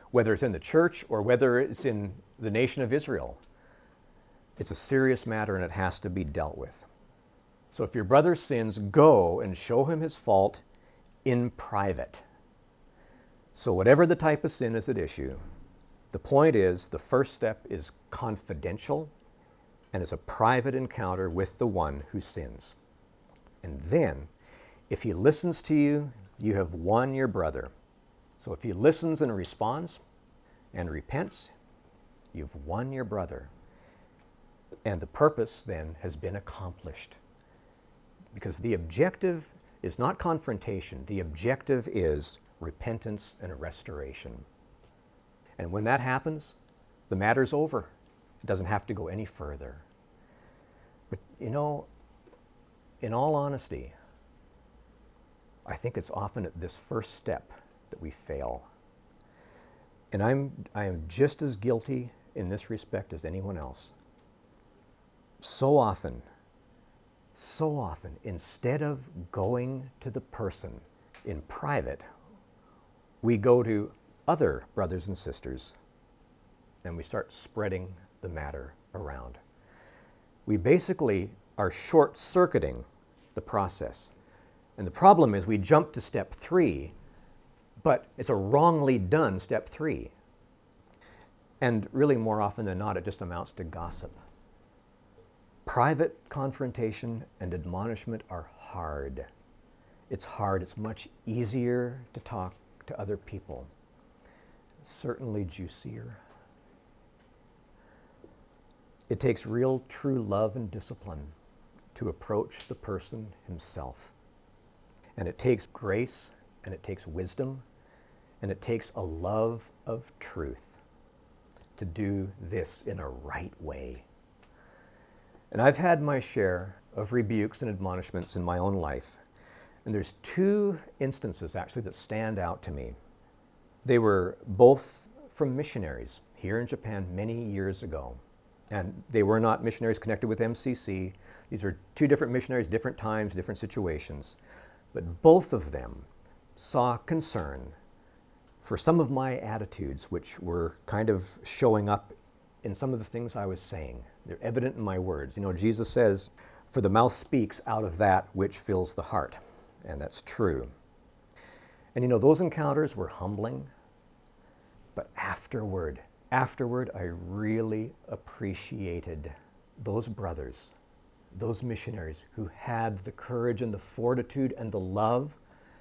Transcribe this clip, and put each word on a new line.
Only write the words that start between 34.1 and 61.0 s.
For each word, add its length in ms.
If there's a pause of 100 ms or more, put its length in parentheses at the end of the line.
And 160
the 80
purpose 560
then 380
has 160
been 180
accomplished. 840 (1120)
Because 240
the 160
objective 760 (320)
is 180
not 200
confrontation. 880
The 140
objective 680
is 500 (200)
repentance 800
and 180
restoration. 840 (1120)
And 140
when 120
that 160
happens, 560 (540)
the 60
matter's 380
over. 360 (520)
It 60
doesn't 180
have 220
to 60
go 140
any 180
further. 500 (1300)
But, 100 (200)
you 100
know, 360 (1160)
in 120
all 220
honesty, 580 (1700)
I 100
think 220
it's 120
often 360
at 140
this 160
first 400
step 360 (400)
that 100
we 80
fail. 540 (1500)
And 100
I'm, 280 (220)
I 120
am 220